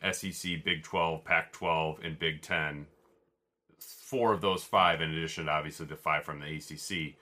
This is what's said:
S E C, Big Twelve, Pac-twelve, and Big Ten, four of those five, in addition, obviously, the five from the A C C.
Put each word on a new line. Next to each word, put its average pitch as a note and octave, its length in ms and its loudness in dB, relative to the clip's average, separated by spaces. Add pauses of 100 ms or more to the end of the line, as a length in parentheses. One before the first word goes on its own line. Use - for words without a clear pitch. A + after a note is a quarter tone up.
S F#2 200 -2
E F#2+ 80 -4
C, F2 240 -4
Big E2 280 -2
Twelve, E2 420 0
Pac-twelve, E2 800 0
and D#2+ 160 -6
Big D#2 240 -2
Ten, D2+ 420 -2 (920)
four - 540 2
of F2+ 80 0
those F#2+ 220 2
five, F2 380 6
in E2 80 0
addition, D#2+ 400 -4
obviously, D2+ 380 -2
the D2+ 80 -12
five D2+ 280 0
from D2 180 -8
the D2 40 -10
A D2+ 140 -6
C D2+ 160 -12
C. D#2 460 -6